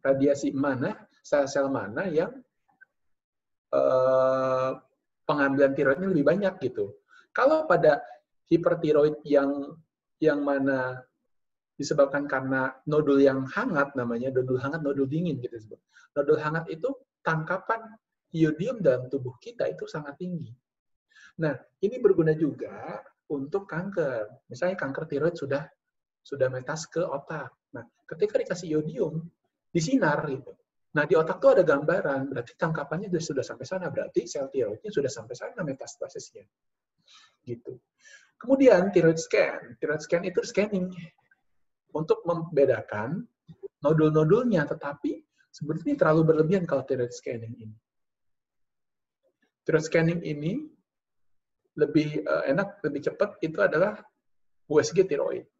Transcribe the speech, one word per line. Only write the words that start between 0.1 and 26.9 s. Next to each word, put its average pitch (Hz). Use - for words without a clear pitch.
mana, 139
sel-sel 139
mana 123
yang, 170
eh, 131
pengambilan 139
tiroidnya 151
lebih 160
banyak 185
gitu. 104
Kalau 311
pada 160
hipertiroid 160
yang, 139
yang 147
mana 135
disebabkan 143
karena 131
nodul 143
yang 135
hangat 180
namanya, 120
nodul 127
hangat, 139
nodul 139
dingin 156
gitu 120
disebut. 107
Nodul 143
hangat 151
itu 254
tangkapan 220
iodium 170
dalam 127
tubuh 127
kita -
itu -
sangat 143
tinggi. 165
Nah, 143
ini 240
berguna 170
juga 131
untuk 151
kanker. 156
Misalnya 180
kanker 139
tiroid 151
sudah, 139
sudah 131
metas 131
ke 165